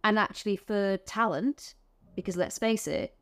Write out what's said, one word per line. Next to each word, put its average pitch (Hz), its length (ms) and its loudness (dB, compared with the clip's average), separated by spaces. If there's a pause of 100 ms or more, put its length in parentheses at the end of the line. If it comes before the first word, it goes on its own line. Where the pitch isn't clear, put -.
And 214 140 4
actually 202 380 0
for 196 400 0
talent, 214 760 -2 (420)
because 180 180 -4
let's 180 240 0
face 220 300 2
it - 340 -4